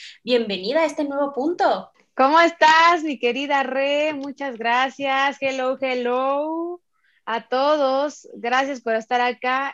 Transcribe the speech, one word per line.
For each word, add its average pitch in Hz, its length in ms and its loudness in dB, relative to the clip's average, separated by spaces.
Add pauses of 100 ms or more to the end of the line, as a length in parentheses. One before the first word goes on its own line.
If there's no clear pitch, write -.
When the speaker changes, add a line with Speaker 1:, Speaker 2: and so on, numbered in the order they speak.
(260)
Speaker 1:
Bienvenida 226 560 0
a 320 40 4
este 294 200 -4
nuevo 277 260 -2
punto. 285 580 -2 (240)
Speaker 2:
¿Cómo 269 280 4
estás, 330 600 4
mi 302 160 -4
querida 269 460 0
Re? 285 500 0
Muchas 277 440 -8
gracias. 269 840 0
Hello, 262 400 -2
hello 277 1000 -2 (420)
a 226 240 -6
todos. 277 840 0
Gracias 254 480 -2
por 226 140 -2
estar 240 260 -2
acá 254 520 -2